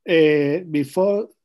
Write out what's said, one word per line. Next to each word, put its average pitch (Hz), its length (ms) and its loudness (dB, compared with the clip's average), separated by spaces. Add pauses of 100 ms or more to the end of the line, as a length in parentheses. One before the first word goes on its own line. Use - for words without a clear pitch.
Uh, 151 640 2
before, 185 560 -2 (160)